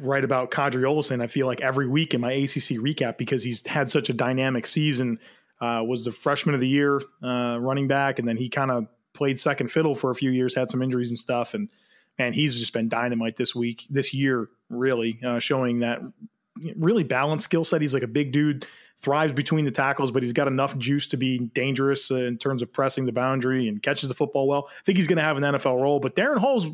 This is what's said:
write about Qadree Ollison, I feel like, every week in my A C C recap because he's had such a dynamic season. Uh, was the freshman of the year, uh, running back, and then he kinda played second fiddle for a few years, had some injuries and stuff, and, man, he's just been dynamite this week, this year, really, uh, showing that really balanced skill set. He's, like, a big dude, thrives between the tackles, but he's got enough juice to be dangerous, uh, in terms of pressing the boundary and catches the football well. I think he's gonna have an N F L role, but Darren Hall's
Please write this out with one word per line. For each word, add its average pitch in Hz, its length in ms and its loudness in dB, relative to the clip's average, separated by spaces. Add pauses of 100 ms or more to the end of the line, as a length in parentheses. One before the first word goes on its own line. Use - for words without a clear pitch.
write 135 220 0
about 127 280 0
Qadree 139 320 0
Ollison, 135 380 0
I 120 60 -2
feel 131 200 0
like, 123 140 -4
every 131 260 0
week 151 260 2
in 120 80 2
my 120 100 0
A 139 160 0
C 135 120 -4
C 120 180 -2
recap 127 400 -2
because 123 260 -2
he's 117 220 -6
had 139 240 0
such - 200 0
a 131 40 0
dynamic 127 540 0
season. 127 520 0 (420)
Uh, 117 260 0
was 120 160 -2
the 117 80 -4
freshman 143 420 0
of 135 60 2
the 127 80 2
year, 139 320 4 (240)
uh, 123 380 -2
running 135 260 0
back, 139 320 2
and 120 80 0
then 117 80 0
he 123 140 -4
kinda 127 360 0 (280)
played 139 260 0
second 139 320 0
fiddle 160 240 2
for 135 160 0
a 120 40 -4
few 135 140 0
years, 127 240 2
had 127 160 0
some 127 120 -2
injuries 123 300 0
and 120 60 -4
stuff, 120 360 -4
and, 104 160 -4 (500)
man, 123 140 0
he's 143 220 0
just 120 180 -4
been 113 160 0
dynamite 117 480 -2
this 123 180 0
week, 120 340 -4
this 139 240 -2
year, 135 360 0 (200)
really, 117 560 0
uh, 120 140 0
showing 123 400 0
that 120 220 -2 (760)
really 175 300 2
balanced 139 400 0
skill 165 180 2
set. 160 160 2
He's, 147 140 0
like, 127 100 0
a 123 40 -2
big 131 260 0
dude, 147 320 2 (340)
thrives 147 320 2
between 151 320 0
the 139 80 0
tackles, 139 400 0
but 127 120 0
he's 120 100 -2
got 139 160 2
enough 135 280 0
juice 139 300 0
to 143 100 -4
be 127 220 0
dangerous, 135 720 0
uh, 131 40 0
in 123 220 -2
terms 135 240 -2
of 120 120 -6
pressing 139 320 0
the 120 80 -2
boundary 131 560 0
and 104 120 -4
catches 143 280 -2
the 127 60 -6
football 139 340 0
well. 143 200 -2
I - 140 -20
think 196 140 2
he's 180 100 4
gonna 170 140 4
have 156 160 2
an 143 80 2
N 143 100 2
F 135 100 0
L 127 120 2
role, 139 240 2
but 131 160 -2
Darren 269 220 4
Hall's 220 340 2